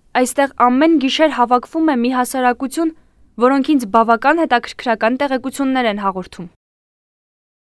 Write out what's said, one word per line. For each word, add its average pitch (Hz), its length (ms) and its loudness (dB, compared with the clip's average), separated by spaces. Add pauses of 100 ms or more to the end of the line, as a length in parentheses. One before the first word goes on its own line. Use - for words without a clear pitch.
(200)
այստեղ 269 340 0 (120)
ամեն 294 360 4
գիշեր 277 360 2
հավաքվում 247 500 0
է 285 140 0
մի 240 100 0
հասարակություն, 254 800 -2 (460)
որոնք 262 340 2
ինձ 269 100 2 (140)
բավական 233 460 2
հետաքրքրական 240 800 -2
տեղեկություններ 262 680 -2
են 208 120 -8
հաղորդում»։ 185 440 -6 (1300)